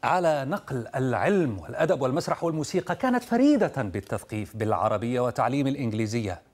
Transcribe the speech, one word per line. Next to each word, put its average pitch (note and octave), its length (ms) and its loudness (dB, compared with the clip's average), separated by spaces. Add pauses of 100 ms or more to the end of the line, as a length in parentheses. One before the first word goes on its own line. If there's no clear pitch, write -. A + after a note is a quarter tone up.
على D#3 400 2
نقل C3+ 500 -4
العلم C3 640 0
والأدب D3 420 0
والمسرح D3+ 440 0
والموسيقى E3+ 520 -2
كانت B3 280 0
فريدة A#3 580 4
بالتثقيف G#2 760 -6
بالعربية A2 640 0
وتعليم B2 460 0
الإنجليزية. A2 760 -2 (120)